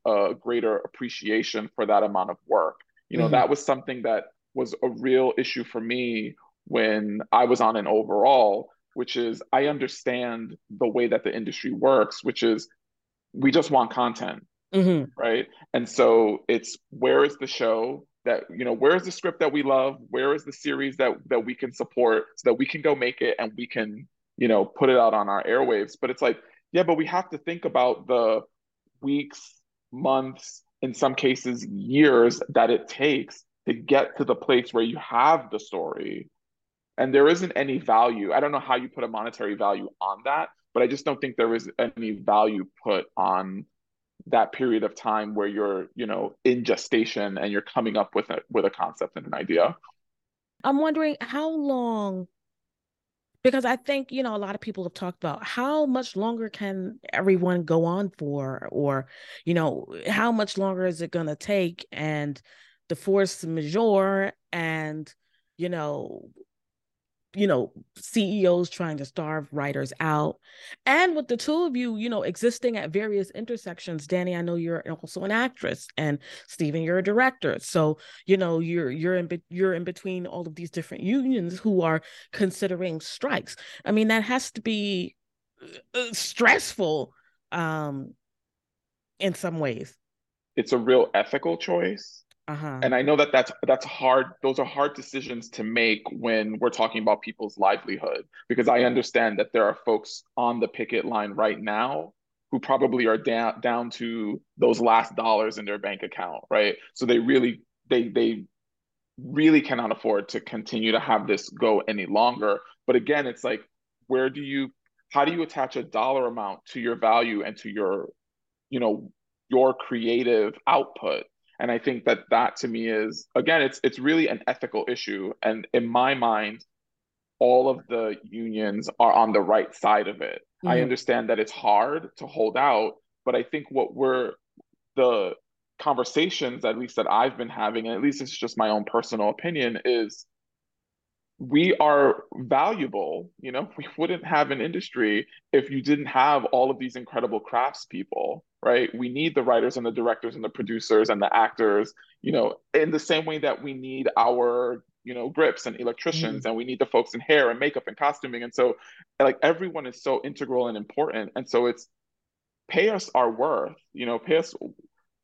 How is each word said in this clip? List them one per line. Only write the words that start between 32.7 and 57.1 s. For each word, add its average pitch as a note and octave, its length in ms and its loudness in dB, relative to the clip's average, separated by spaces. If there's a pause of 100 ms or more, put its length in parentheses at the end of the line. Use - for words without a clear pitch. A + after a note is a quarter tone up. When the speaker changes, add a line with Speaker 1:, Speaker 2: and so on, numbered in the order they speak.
Speaker 1:
takes - 540 -2 (240)
to - 60 0
get C3+ 460 2
to C#3 80 -2
the B2 80 2
place B2 400 0
where A#2 100 4
you A#2 140 -4
have C3+ 520 2
the G#2+ 80 -6
story. - 720 -8 (680)
And C3 160 0
there C#3 120 8
isn't F3 300 2
any C#3 220 -2
value. A2+ 560 2
I A2+ 60 4
don't D3 120 0
know C3+ 80 -2
how B2+ 160 -2
you B2 140 -6
put - 120 -8
a A2+ 60 -4
monetary A2 460 -6
value G2 340 -2 (100)
on G2 280 -4
that, D3+ 240 -4 (240)
but A#2+ 80 2
I A#2 60 4
just C#3 180 -4
don't C#3+ 160 -2
think B2+ 140 -6
there A2+ 180 2
is G2 240 -6
any A2+ 320 -4
value G#2 560 2 (180)
put G2+ 220 0 (100)
on F#2+ 480 -2 (640)
that A2+ 260 2
period A2+ 300 0
of G#2 120 -4
time G#2+ 400 -4
where G#2 120 -2
you're, G2+ 480 -2
you A#2+ 120 -8
know, G2 380 -6
in B2 200 2
gestation A2 760 -2
and G#2 120 -2
you're G2+ 120 -2
coming A2 340 -2
up G2+ 180 0
with G#2 140 -2
a, F#2 120 -6 (100)
with G2+ 160 2
a G2 40 2
concept - 460 -6
and - 100 -12
an - 60 -8
idea. E2+ 420 2 (880)
Speaker 2:
I'm C#4 160 2
wondering D#4 420 0
how C4+ 280 -6
long, A#3 800 -4 (1160)
because C4 220 2
I B3 120 0
think, C4+ 360 -4
you C4 100 -4
know, A3+ 120 -4
a - 20 -4
lot G3+ 180 -6
of G3+ 60 -10
people F#3+ 240 -8
have F3 80 -8
talked - 300 -10
about F3+ 220 -6
how D4 420 0
much B3 300 -2
longer A3 340 -4
can G3 480 -8 (120)